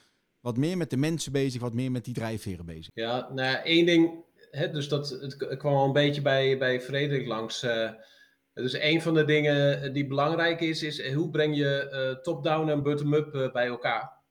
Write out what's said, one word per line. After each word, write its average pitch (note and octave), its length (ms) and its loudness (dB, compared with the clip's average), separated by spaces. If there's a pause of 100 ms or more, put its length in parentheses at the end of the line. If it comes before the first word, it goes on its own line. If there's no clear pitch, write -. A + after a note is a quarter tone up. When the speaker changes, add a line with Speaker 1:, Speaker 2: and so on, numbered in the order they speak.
(400)
Speaker 1:
Wat A#2+ 180 -4
meer E3 200 0
met E3 120 -2
de C3 80 -2
mensen D3 340 -2
bezig, C3+ 300 -2
wat A#2+ 120 -6
meer C3 180 -2
met B2 140 -4
die B2+ 80 -8
drijfveren G#2+ 520 -6
bezig." E2 280 -14
Speaker 2:
Ja, A#2 400 -4
nou C3 160 0
ja, C3 140 0
één E3 220 4
ding, E3 380 4 (280)
hè, C#3 200 -4
dus C#3+ 160 -4
dat, C#3+ 220 -2
het C3 280 -10
k-, - 200 -6
kwam D3 160 0
al C#3 120 4
een C3+ 80 2
beetje D3 280 2
bij, C3+ 360 4
bij B2+ 240 2
Frederik C3+ 460 -2
langs, A2+ 360 -4
eh, A2+ 260 0 (640)
dus B2+ 200 -4
een D#3 280 2
van E3 120 0
de D#3 120 6
dingen, C#3+ 560 4
eh, C3+ 120 -6
die C#3 140 0
belangrijk E3 540 0
is, D#3+ 220 -2
is, D3 160 -6
eh, C3+ 160 -4
hoe D#3+ 140 0
breng D3+ 280 2
je, C#3 320 0
eh, C3 340 -4
top-down D#3+ 460 0
en D3 140 2
bottom-up, D3 520 0
eh, C3 160 -2
bij B2 160 0
elkaar? A#2+ 440 -4 (200)